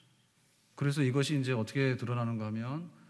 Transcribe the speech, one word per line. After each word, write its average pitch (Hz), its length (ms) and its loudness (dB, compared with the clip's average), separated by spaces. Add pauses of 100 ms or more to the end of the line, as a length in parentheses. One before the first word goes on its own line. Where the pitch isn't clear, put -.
(760)
그래서 143 260 2
이것이 139 380 2
이제 131 140 0
어떻게 123 440 0
드러나는가 117 500 -2
하면, 127 440 -6 (180)